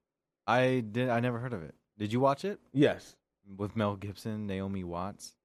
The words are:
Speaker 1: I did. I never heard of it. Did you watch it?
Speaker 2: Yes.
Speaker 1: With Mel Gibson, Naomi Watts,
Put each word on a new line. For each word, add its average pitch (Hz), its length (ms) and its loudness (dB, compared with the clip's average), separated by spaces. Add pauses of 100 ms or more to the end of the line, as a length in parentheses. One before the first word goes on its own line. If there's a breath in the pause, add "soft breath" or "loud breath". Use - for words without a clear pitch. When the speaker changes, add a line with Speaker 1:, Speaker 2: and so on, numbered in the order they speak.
(460)
Speaker 1:
I 127 460 4
did. 123 180 0
I 117 100 4
never 120 200 0
heard 123 140 -6
of 85 100 -6
it. 73 120 -14 (220)
Did 104 160 -2
you 123 60 2
watch 139 260 2
it? 202 140 -6 (140)
Speaker 2:
Yes. 127 420 2 (400)
Speaker 1:
With 101 200 -4
Mel 104 200 2
Gibson, 104 520 -8
Naomi 95 360 -4
Watts, 87 600 -8